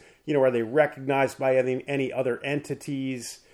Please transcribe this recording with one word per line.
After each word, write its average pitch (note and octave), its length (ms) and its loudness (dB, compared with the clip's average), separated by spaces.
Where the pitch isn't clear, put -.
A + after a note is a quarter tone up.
you D3+ 100 -2
know, C#3 80 4
are C3 80 6
they A#2 120 0
recognized C3+ 760 2
by C3 180 4
any, B2+ 320 2
any C#3 240 -2
other B2 320 -2
entities? C3+ 960 -6